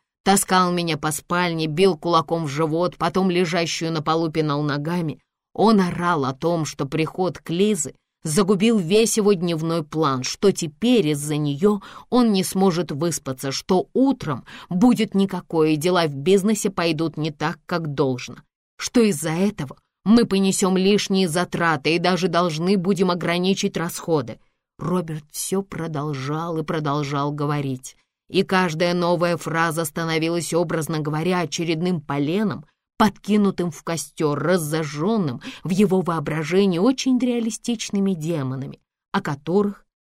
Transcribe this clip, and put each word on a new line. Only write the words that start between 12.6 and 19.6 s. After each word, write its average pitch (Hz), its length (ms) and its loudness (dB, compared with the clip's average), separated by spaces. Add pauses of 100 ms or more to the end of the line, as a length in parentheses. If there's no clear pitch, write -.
выспаться, 139 600 -4
что - 420 0
утром 240 500 0 (240)
будет 208 460 2
никакое, 175 560 0
и 156 60 2
дела 170 300 2
в 147 80 -6
бизнесе 190 540 2
пойдут 165 480 -2
не 156 140 -4
так, 156 340 -6
как 165 300 -4
должно, 131 420 -2 (400)
что - 240 0
из-за 165 300 2
этого 175 480 -2 (260)